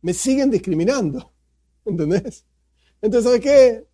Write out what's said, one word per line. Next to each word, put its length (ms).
Me 120
siguen 380
discriminando, 800
<laughs> 280
¿entendés? 600
Entonces, 220
¿sabes 180
qué? 520